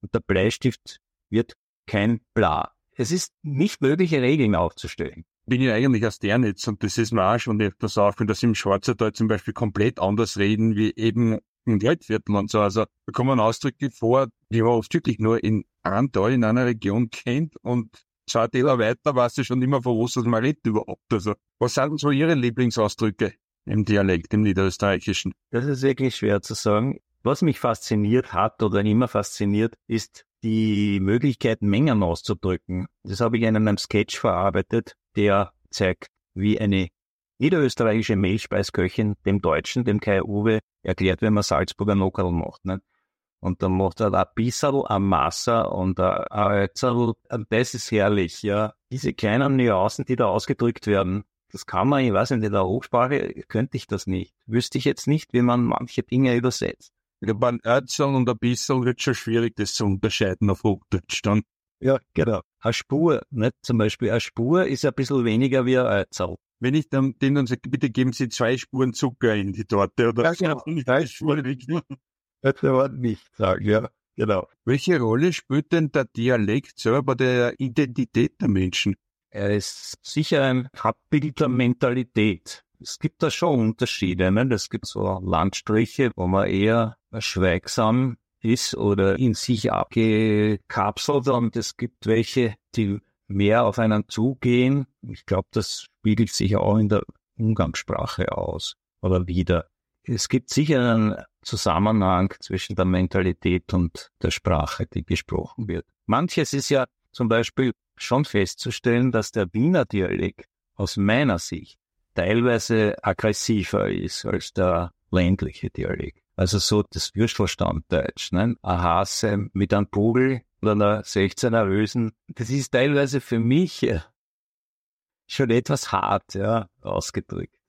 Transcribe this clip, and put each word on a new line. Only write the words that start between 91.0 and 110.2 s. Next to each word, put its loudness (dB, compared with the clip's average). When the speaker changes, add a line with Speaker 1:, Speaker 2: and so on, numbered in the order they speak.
Speaker 1:
und 0
es -8
gibt -10
welche, 0
die -2
mehr 4
auf 0
einen 2
zugehen. 0
Ich -16
glaub, -2
das -4
spiegelt 2
sich 0
auch 2
in 2
der 2
Umgangssprache -2
aus -6
oder 2
wider. 0
Es -6
gibt 0
sicher 2
einen 2
Zusammenhang 2
zwischen -6
der 2
Mentalität 0
und -2
der 0
Sprache, -2
die -8
gesprochen -6
wird. -6
Manches -2
ist -4
ja 2
zum -2
Beispiel 0
schon 0
festzustellen, 0
dass -2
der -2
Wiener 2
Dialekt -4